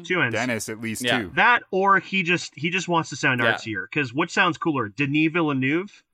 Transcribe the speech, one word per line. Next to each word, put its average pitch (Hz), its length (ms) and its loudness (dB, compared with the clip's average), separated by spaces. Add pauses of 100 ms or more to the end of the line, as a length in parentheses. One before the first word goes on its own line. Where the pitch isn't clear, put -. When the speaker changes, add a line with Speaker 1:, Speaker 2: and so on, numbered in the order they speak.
Speaker 1:
two 180 140 0
N's. 120 140 0
Speaker 2:
Dennis, 113 340 -2
at 110 120 -8
least 113 220 -6
Speaker 3:
Yeah. 117 180 2
Speaker 2:
two. 92 160 -8
Speaker 1:
That, 185 340 4
or 190 300 4
he 190 240 -2
just, 170 300 -2
he 160 160 -4
just 180 180 -4
wants 165 220 2
to 143 60 -10
sound 131 240 0
Speaker 3:
Yeah. 113 140 4
Speaker 1:
artsier. 101 360 -6
'Cause 139 220 -2
what 165 180 -2
sounds 180 280 0
cooler, 135 300 -2
Denis 147 440 0
Villeneuve 151 680 0 (100)